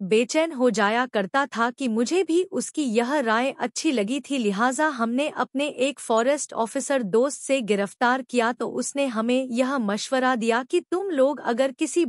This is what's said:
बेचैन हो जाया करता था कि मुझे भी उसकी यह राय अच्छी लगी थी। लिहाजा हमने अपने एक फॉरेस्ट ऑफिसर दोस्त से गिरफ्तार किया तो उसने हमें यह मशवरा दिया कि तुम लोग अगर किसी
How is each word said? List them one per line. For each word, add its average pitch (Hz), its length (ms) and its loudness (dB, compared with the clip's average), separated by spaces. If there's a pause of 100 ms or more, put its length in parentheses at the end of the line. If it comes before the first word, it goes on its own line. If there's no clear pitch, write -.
बेचैन 247 480 2
हो 254 180 2
जाया 220 360 2
करता 233 420 -2
था 233 220 -2
कि 262 180 -4
मुझे 247 360 2
भी 339 180 2 (100)
उसकी 294 320 -4
यह 240 360 0
राय 233 320 0
अच्छी 277 400 -2
लगी 240 280 0
थी। 269 180 -4
लिहाजा 247 520 2
हमने 247 400 -2
अपने 269 380 -2
एक 269 320 -2
फॉरेस्ट 240 540 0
ऑफिसर 254 480 -2
दोस्त 226 380 0
से 269 220 0
गिरफ्तार 214 600 0
किया 240 300 0
तो - 180 -6
उसने 277 380 -2
हमें 240 380 0
यह 254 340 0
मशवरा 254 560 0
दिया 226 280 0
कि 349 180 0
तुम 381 280 -4
लोग 277 320 2
अगर 254 300 0
किसी 320 360 0